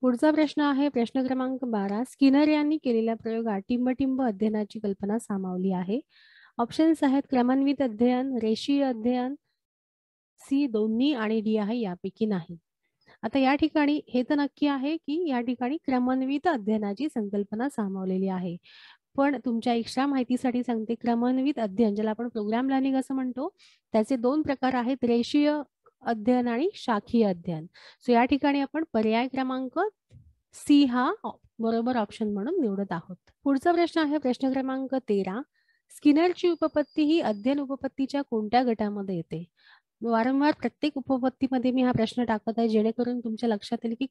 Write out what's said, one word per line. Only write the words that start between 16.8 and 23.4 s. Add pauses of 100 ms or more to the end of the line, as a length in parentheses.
संकल्पना
सामावलेली
आहे, (580)
पण
तुमच्या
एक्स्ट्रा
माहितीसाठी
सांगते,
क्रमान्वित
अध्ययन
ज्याला
आपण
प्रोग्राम
लर्निंग
असं
म्हणतो, (420)